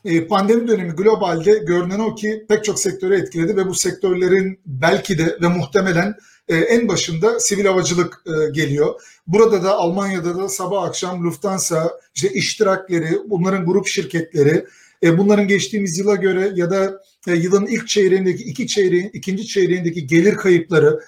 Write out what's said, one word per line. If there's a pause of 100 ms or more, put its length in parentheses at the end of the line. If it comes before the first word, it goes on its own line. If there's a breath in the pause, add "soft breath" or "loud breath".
e,
pandemi
dönemi
globalde
görünen
o
ki
pek
çok
sektörü
etkiledi
ve
bu
sektörlerin
belki
de
ve
muhtemelen, (320 soft breath)
e,
en
başında
sivil
havacılık,
e,
geliyor. (260 loud breath)
Burada
da
Almanya'da
da
sabah
akşam
Lufthansa, (240 soft breath)
işte
iştirakleri, (160)
bunların
grup
şirketleri, (380 loud breath)
e,
bunların
geçtiğimiz
yıla
göre
ya
da, (260 soft breath)
e,
yılın
ilk
çeyreğindeki,
iki
çeyreğin,
ikinci
çeyreğindeki
gelir
kayıpları,